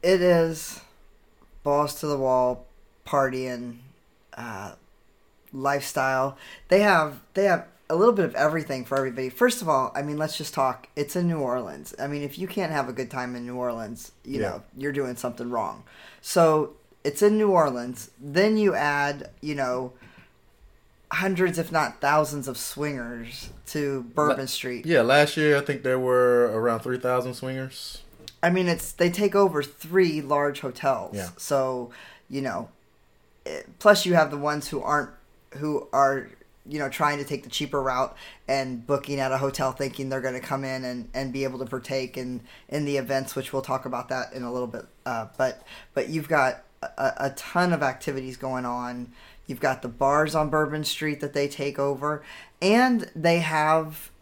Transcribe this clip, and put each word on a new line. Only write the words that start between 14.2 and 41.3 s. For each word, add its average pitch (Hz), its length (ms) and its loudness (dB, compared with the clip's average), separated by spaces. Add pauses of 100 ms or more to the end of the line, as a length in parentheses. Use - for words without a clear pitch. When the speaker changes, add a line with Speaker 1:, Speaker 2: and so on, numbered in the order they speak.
Speaker 1:
you 131 160 -6
Speaker 2:
Yeah. 98 80 -2
Speaker 1:
know, - 140 -8 (140)
you're 139 140 -4
doing 131 260 -4
something 120 340 -6
wrong. 101 340 -4 (380)
So 156 500 4 (320)
it's 143 160 -2
in 208 160 8
New 214 140 4
Orleans. 127 680 2
Then 180 380 4
you 202 180 4
add, 143 540 0 (140)
you 151 120 -4
know, 127 380 -2 (1200)
hundreds, 180 460 0
if 165 120 -4
not 156 300 0
thousands 143 480 2
of 127 100 -6
swingers 120 920 -8 (160)
to 139 360 -2 (120)
Bourbon 147 260 4
Speaker 2:
La- 131 60 -6
Speaker 1:
Street. 123 400 -6
Speaker 2:
Yeah, 156 160 6
last 143 340 6
year 151 200 6
I 139 40 4
think 139 220 -4
there 127 160 2
were 123 540 6
around 113 280 2
three 123 180 -4
thousand 127 360 0
swingers. 131 680 -10 (400)
Speaker 1:
I 170 80 4
mean, 180 180 2
it's, 165 240 -2
they 175 180 4
take 196 240 2
over 180 280 4
three 160 580 2
large 143 400 0
hotels. 120 560 -2
Speaker 2:
Yeah. 92 220 -6
Speaker 1:
So, 131 520 0 (380)
you 135 140 -6
know, 117 260 -6 (800)
it, - 200 -10 (120)
plus - 260 6
you 180 100 2
have 156 160 4
the 147 60 -8
ones 147 320 -4
who 143 140 -6
aren't, 143 280 0 (440)
who 147 400 -4
are, 135 340 2 (380)
you 151 120 -8
know, 139 120 -4
trying 147 280 0
to 143 60 -6
take 139 200 -6
the 135 40 -18
cheaper 143 320 -4
route 131 340 -2 (320)
and 127 400 -4
booking 139 320 -2
at 131 140 -2
a 135 60 0
hotel 135 340 -2
thinking 135 380 -6
they're 135 100 -2
gonna 127 200 -4
come 135 220 -4
in 131 220 -6
and, 123 300 -8
and 131 180 -4